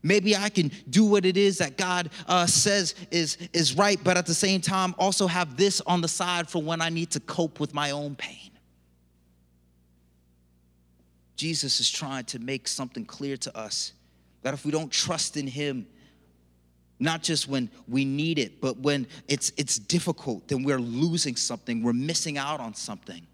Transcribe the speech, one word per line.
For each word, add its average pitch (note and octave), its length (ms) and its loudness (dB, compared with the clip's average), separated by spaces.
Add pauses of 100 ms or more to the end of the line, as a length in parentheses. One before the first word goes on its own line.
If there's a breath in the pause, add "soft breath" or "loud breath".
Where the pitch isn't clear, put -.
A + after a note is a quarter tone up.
Maybe G3+ 320 4
I G3+ 140 2
can E3 220 2 (180 loud breath)
do G#3 160 6
what G3+ 200 6
it F#3 120 4
is G3 220 4
that D3+ 180 -2
God, F3+ 320 0 (180 loud breath)
uh, F3+ 200 4
says G3+ 480 2 (160 loud breath)
is, E3 260 0 (160 loud breath)
is D3 240 2
right, G3+ 260 4
but F3+ 140 4
at F3 80 0
the E3 80 -2
same F#3+ 260 2
time F#3 380 0
also F#3+ 300 2
have E3 300 0
this F#3+ 240 4
on F3 200 2
the E3 60 -2
side F3 420 -2
for F3 100 -2
when E3 220 -2
I E3 80 0
need E3 220 -2
to D3+ 80 -2
cope - 400 -4
with D3 160 -4
my C#3+ 160 0
own C#3+ 240 -6
pain. - 340 -14 (2750)
Jesus D3 440 -2
is B2 80 2
trying C3+ 360 -4
to A#2+ 160 -10
make B2 280 -6
something B2 380 -6
clear C#3 320 -8
to - 180 -10
us, - 380 -6 (480 soft breath)
that C3+ 140 -4
if C#3 100 -10
we D3 60 -2
don't D#3 200 -2
trust - 460 -2
in C#3+ 80 -4
him, C3+ 400 -4 (1120 soft breath)
not D#3+ 220 2
just D#3 260 0
when C3 220 -2 (180 loud breath)
we B2+ 160 0
need D3 360 0
it, A2+ 200 -4
but C3 180 -2
when C#3 280 0 (220 loud breath)
it's, - 280 0
it's - 220 -2
difficult, C3+ 680 -2
then C3 160 0
we're C3+ 160 2
losing C3+ 560 0
something, A#2 480 -4
we're A#2+ 100 4
missing D3 460 -2
out C#3+ 200 -4
on A2+ 140 -10
something. F2 600 -12